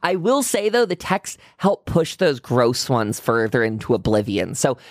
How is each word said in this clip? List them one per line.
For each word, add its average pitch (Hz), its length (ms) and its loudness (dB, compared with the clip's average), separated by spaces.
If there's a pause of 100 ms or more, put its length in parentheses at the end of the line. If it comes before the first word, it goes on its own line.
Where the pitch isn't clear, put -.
I 180 140 0
will 240 260 0
say, 214 260 -2
though, 180 160 2
the 180 100 -4
text - 440 -6 (180)
help - 300 -2
push 165 300 -2
those 147 220 0
gross 123 520 0
ones 110 280 2
further 113 460 2
into 110 300 0
oblivion. 101 600 0
So 135 220 0 (140)